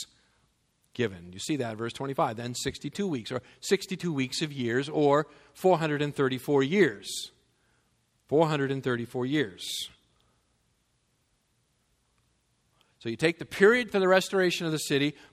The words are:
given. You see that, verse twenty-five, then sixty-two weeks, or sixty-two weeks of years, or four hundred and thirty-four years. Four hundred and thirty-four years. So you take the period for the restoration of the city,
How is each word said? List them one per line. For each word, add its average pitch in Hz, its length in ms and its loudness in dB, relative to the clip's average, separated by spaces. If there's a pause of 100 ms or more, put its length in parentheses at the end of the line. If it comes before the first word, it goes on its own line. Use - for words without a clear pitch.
(920)
given. 92 400 -6
You 95 60 -16
see 156 180 -6
that, 117 200 -6
verse 117 160 -8
twenty-five, 139 440 -4
then 120 200 -8
sixty-two 147 500 -6
weeks, 131 240 -6
or 127 100 -6 (200)
sixty-two 180 520 -2
weeks 131 300 -4
of 151 100 -4
years, 131 360 -2
or 147 400 2 (240)
four 185 260 4
hundred 151 240 0
and 147 100 -2
thirty-four 135 520 2
years. 143 680 0 (960)
Four 156 220 4
hundred 139 240 0
and 135 100 -6
thirty-four 123 420 -4
years. 131 640 -4 (3000)
So - 100 -10
you 113 80 -4
take 165 220 0
the - 60 -12
period 220 480 4
for 202 80 2
the 185 80 4
restoration 185 580 2
of 160 60 -2
the 156 60 0
city, 147 360 0 (180)